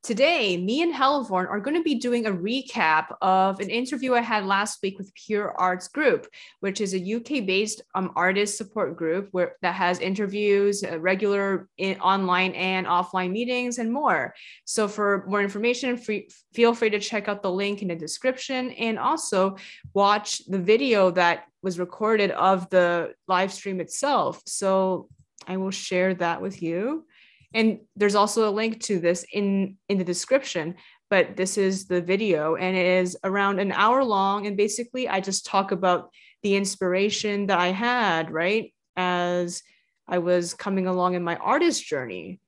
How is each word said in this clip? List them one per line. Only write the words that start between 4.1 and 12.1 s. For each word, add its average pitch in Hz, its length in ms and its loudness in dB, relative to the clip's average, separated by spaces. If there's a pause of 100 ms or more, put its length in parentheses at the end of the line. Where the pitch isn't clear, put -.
I 240 80 4
had 220 240 -2
last 196 380 -2
week 190 160 -6
with 196 160 -14
Pure 208 440 -4
Arts 185 300 0
Group, 254 380 2 (340)
which 196 220 -4
is 185 100 -4
a 190 60 -2
U 202 220 -4
K-based, 214 600 -2 (140)
um, 185 200 -4
artist 190 440 0
support 190 400 -6
group 175 320 -2
where, 180 320 -2
that 180 120 -2
has 180 260 0
interviews, 202 840 0
uh, 165 160 -6
regular 196 680 0 (120)
in-, 190 220 -2
online 185 520 2